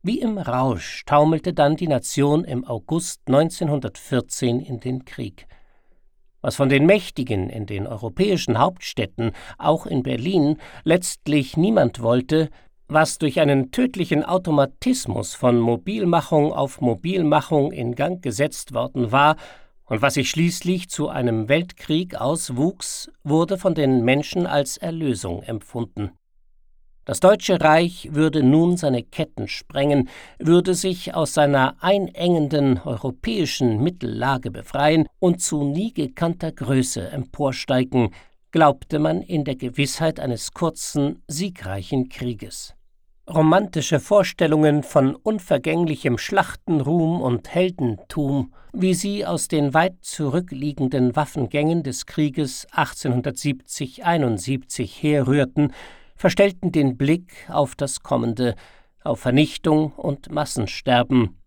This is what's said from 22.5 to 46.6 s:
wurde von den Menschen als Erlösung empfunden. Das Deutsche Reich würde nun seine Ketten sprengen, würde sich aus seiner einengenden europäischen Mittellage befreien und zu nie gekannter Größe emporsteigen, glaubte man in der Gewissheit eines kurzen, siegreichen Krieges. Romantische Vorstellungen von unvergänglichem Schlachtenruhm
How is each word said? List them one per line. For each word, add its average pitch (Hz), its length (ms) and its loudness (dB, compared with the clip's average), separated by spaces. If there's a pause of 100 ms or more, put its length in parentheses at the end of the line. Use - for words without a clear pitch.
wurde 165 340 2
von 180 160 0
den 131 300 2
Menschen 147 420 0
als 147 300 -2
Erlösung 131 680 -4
empfunden. 104 680 -8 (920)
Das - 140 -6
Deutsche 190 420 4
Reich 165 520 2
würde 151 320 2
nun 165 320 6
seine 135 260 0
Ketten - 460 -8
sprengen, - 600 0 (300)
würde 180 360 4
sich 180 380 -4
aus 160 220 -2
seiner 143 460 4
einengenden 165 1000 2
europäischen 131 1040 -2
Mittellage 123 720 -4
befreien 147 560 2 (100)
und 175 220 2
zu 151 240 -2
nie 170 280 -2
gekannter 165 600 -4
Größe 127 580 -2
emporsteigen, 131 1000 -2 (420)
glaubte 151 480 2
man 156 220 0
in 156 200 -2
der 135 140 -4
Gewissheit 139 640 -2
eines 123 320 -6
kurzen, 156 760 -2
siegreichen 135 840 -4
Krieges. - 640 -10 (540)
Romantische 165 720 2
Vorstellungen 156 840 2
von 135 320 2
unvergänglichem 160 1000 -2
Schlachtenruhm 170 1040 0